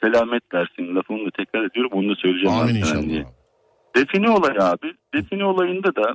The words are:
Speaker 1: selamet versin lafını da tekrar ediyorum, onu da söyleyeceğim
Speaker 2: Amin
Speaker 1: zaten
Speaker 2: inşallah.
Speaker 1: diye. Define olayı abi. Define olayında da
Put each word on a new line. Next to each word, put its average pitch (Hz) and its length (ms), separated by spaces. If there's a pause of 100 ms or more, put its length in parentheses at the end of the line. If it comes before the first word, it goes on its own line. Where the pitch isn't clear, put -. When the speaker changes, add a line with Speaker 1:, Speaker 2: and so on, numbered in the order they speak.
Speaker 1:
selamet 117 520
versin 87 420
lafını 107 300
da 92 40
tekrar 107 340
ediyorum, 120 300
onu 98 160
da 101 40
söyleyeceğim 92 440
Speaker 2:
Amin 120 80
Speaker 1:
zaten 120 120
Speaker 2:
inşallah. 78 300
Speaker 1:
diye. 78 180 (720)
Define 196 340
olayı 151 320
abi. 92 320 (200)
Define 196 300
olayında 185 520
da 107 180